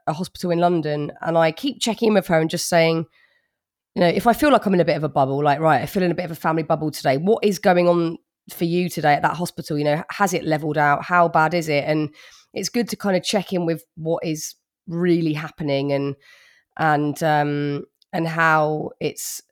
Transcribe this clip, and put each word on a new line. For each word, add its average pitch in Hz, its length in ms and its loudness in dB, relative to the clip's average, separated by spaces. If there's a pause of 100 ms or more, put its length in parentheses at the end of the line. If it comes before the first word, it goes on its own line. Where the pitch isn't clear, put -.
a 160 60 -4
hospital 175 400 -6
in 170 80 2
London. 151 640 0
And 165 160 0
I 160 160 4
keep - 260 -8
checking 226 300 0
in 214 40 2
with 190 140 2
her 165 120 2
and 160 100 0
just - 180 -4
saying, 165 380 2 (920)
you 208 60 0
know, 175 80 4
if 196 180 0
I 233 60 4
feel 294 180 4
like 226 140 4
I'm 202 80 2
in 180 80 4
a 160 40 4
bit 151 120 0
of 151 80 -4
a 147 40 -2
bubble, 139 320 0
like, 147 200 2
right, 151 200 4
I 139 40 -6
feel 185 180 -2
in 175 80 2
a 160 40 -2
bit 180 100 -6
of 165 60 -10
a 160 40 -10
family 160 280 -2
bubble 156 280 -2
today. 139 240 0
What 165 300 0
is 202 140 2
going 180 280 4
on 170 300 2 (340)
for - 140 -4
you 175 240 0
today 151 240 2
at 139 80 0
that 156 160 -2
hospital? 165 400 -6
You 147 80 -2
know, 147 240 0
has 190 240 -2
it 175 100 -2
leveled 156 340 -2
out? 143 280 2
How 175 240 4
bad 160 240 2
is 160 160 -2
it? 143 160 0
And 151 280 -2 (400)
it's 196 160 -6
good 240 200 -2
to - 80 -6
kind 196 180 0
of 180 80 0
check 196 300 -4
in 175 120 -2
with 160 200 -4 (100)
what 160 300 -4
is 156 300 -6 (320)
really 165 440 0
happening 143 640 -2
and, 139 240 -2 (600)
and, 147 460 0
um, 147 640 -2 (260)
and 165 160 -4
how 156 720 0
it's - 420 -8 (100)